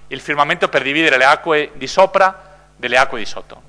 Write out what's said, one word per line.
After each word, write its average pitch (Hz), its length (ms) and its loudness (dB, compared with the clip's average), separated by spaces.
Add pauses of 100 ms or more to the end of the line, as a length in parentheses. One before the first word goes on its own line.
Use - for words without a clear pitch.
il 135 120 -12
firmamento 156 480 -2
per 147 140 -2
dividere 143 340 0
le 127 80 2
acque 151 520 0
di 131 120 -10
sopra 190 880 0
dalle 123 220 -2
acque 131 220 0
di 104 60 -8
sotto. - 420 -14